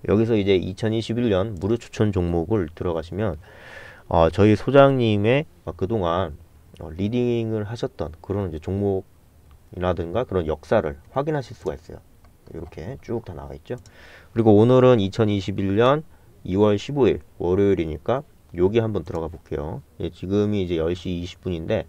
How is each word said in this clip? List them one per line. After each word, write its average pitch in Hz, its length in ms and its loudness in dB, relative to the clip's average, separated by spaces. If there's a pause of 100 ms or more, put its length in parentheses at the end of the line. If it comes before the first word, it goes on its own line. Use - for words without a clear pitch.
여기서 110 260 2
이제 98 200 4
이천이십일 110 720 -2
년 98 300 0
무료 101 180 0
추천 107 340 -2
종목을 87 640 0
들어가시면, 87 640 -4 (680)
어, 82 240 4
저희 107 240 4
소장님의, 127 920 4 (200)
어, 82 80 -8
그동안, 92 640 -2 (420)
어, 80 100 -14
리딩을 110 760 -4
하셨던 107 540 -8
그런 98 300 -6
이제 78 80 -8
종목이라든가 92 1700 -4
그런 92 240 -2
역사를 78 500 -2 (140)
확인하실 147 440 -6
수가 - 200 -6
있어요. - 220 -18 (540)
이렇게 82 520 -12
쭉 113 200 -8
다 87 120 -14
나와 69 180 -14
있죠. 73 220 -12 (580)
그리고 110 220 6
오늘은 123 440 8
이천이십일 98 760 -2
년 131 260 2 (440)
이월 104 340 2
십오 135 280 0
일 78 140 0 (160)
월요일이니까 92 840 0 (340)
여기 98 220 2
한번 107 240 -2
들어가 82 240 -6
볼게요. 82 560 -8 (160)
예, 85 100 -6
지금이 101 540 -2
이제 87 140 -2
열 80 180 0
시 92 160 -8
이십 87 300 -8
분인데 87 480 -4